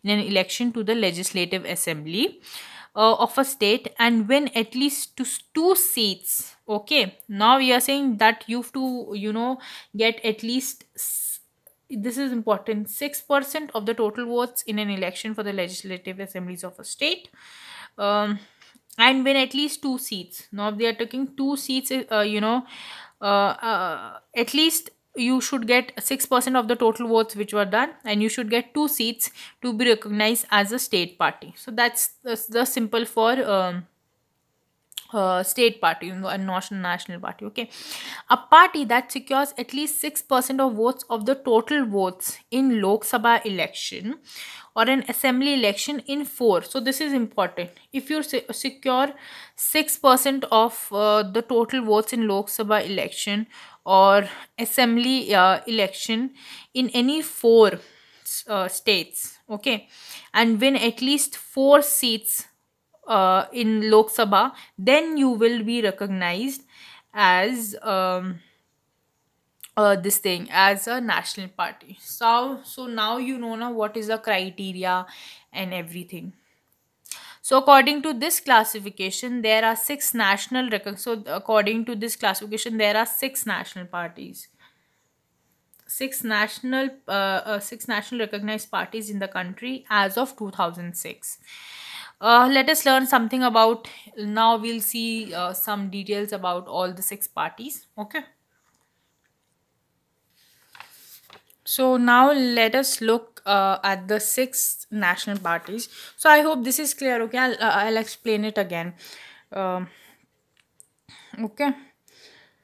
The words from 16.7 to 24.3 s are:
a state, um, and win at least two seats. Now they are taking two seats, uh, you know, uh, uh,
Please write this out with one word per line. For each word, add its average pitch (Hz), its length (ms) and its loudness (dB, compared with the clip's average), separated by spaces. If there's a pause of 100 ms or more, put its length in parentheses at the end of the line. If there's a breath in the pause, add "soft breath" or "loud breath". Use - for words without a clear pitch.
a - 40 -18
state, 349 460 -6 (680 loud breath)
um, 208 420 0 (600 loud breath)
and 262 240 4
win 269 140 4
at 262 160 0
least 285 280 -4
two 262 160 -4
seats. - 540 -12
Now 208 200 -4
they 214 140 -2
are 226 80 2
taking 254 420 -6
two 277 220 -2
seats, 262 340 -4 (200)
uh, 214 80 2
you 208 220 0
know, 240 240 0 (560 loud breath)
uh, - 20 -6
uh, 196 960 0 (160)